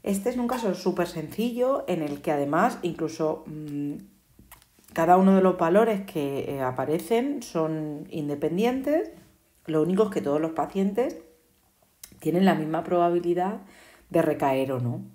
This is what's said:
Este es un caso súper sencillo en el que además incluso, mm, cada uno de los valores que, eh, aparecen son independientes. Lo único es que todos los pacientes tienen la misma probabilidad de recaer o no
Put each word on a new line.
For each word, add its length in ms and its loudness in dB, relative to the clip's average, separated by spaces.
Este 280 -2
es 60 -6
un 120 -2
caso 260 -2
súper 320 -2
sencillo 800 -2
en 160 -2
el 200 -6
que 100 -2
además 500 2
incluso, 640 -4
mm, 480 -6
cada 240 6
uno 180 8
de 80 6
los 160 4
valores 440 4
que, 540 -4
eh, 40 -6
aparecen 840 -2
son 680 -4
independientes. 1000 -2
Lo 160 2
único 220 2
es 60 0
que 100 -2
todos 200 0
los 120 -2
pacientes 640 -2
tienen 260 2
la 100 6
misma 300 -2
probabilidad 760 0
de 120 2
recaer 500 0
o 80 -2
no 220 -2